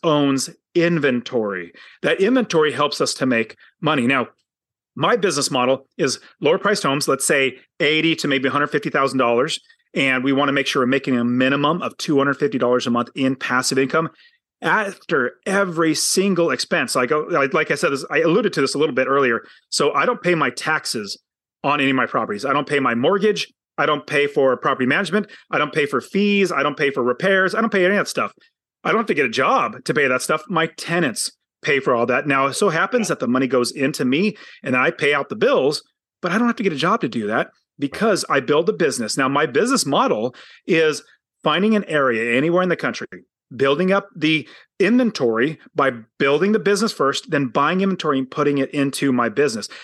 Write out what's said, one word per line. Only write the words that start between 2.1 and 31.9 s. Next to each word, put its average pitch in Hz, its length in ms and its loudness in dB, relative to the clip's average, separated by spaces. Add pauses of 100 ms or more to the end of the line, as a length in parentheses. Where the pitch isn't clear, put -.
inventory 196 520 2
helps 143 280 -2
us - 140 0
to 135 120 -2
make 117 300 0 (240)
money. 143 260 0
Now, 131 220 0 (680)
my 175 220 2
business 156 340 0
model 131 460 0
is 139 240 -2 (200)
lower 160 180 2
priced 202 240 -2
homes, 147 260 -2
let's 135 180 0
say 135 320 0 (220)
eighty 156 340 2
to - 80 -8
to 160 60 -2
maybe 135 200 0
a - 20 0
hundred 143 180 0
fifty 147 220 -2
thousand 135 280 0
dollars. 127 400 2 (360)
And 131 280 0
we 139 100 2
wanna 139 200 2
make 139 140 0
sure 135 160 0
we're 120 40 2
making 127 320 0
a 117 60 0
minimum 139 580 0
of 120 140 -8
two 147 220 0
hundred 139 160 2
fifty 135 240 -2
dollars 123 280 0
a 127 40 -2
month 120 240 0
in 135 200 0
passive 127 440 -2
income 151 320 0 (500)
after 170 760 -2 (120)
every 170 480 0
single 175 560 0
expense. 131 440 -2
Like, 127 160 0
uh, 151 180 0
like, 139 240 0
like 160 180 0
I 156 40 2
said, 156 160 -2
this, 139 200 -4
I 147 100 0
alluded 175 320 2
to 156 80 -2
this 135 140 0
a 143 40 -2
little 147 160 0
bit 127 140 0
earlier. 131 340 2 (280)
So 147 220 0
I 143 140 0
don't 240 160 -2
pay 180 120 2
my 143 160 0
taxes 123 680 -6 (460)
on 143 160 0
any 135 100 2
of 135 60 0
my 120 100 2
properties. 107 380 -4
I 143 80 0
don't 143 160 -2
pay 147 100 0
my 127 160 0
mortgage. 180 580 0 (240)
I 147 100 0
don't 147 200 -2
pay 143 200 0
for 135 300 2
property 131 300 0
management. 175 440 -2 (200)
I 151 80 -2
don't 147 140 -2
pay 147 140 0
for 135 140 -2
fees. 196 520 0
I 139 100 -2
don't 143 140 -2
pay 143 140 0
for 135 120 -4
repairs. 185 520 0
I 220 60 0
don't 214 120 0
pay 190 120 2
any 196 120 2
of 190 40 2
that 147 80 -4
stuff. 107 240 -4 (520)
I 170 60 -2
don't 214 80 2
have 226 80 -2
to 175 80 0
get 143 120 0
a 117 40 -2
job 131 540 0
to 165 100 -4
pay 147 120 2
that 127 160 0
stuff. 156 260 -2
My 165 180 0
tenants 160 640 -4 (300)
pay 143 180 0
for 131 140 0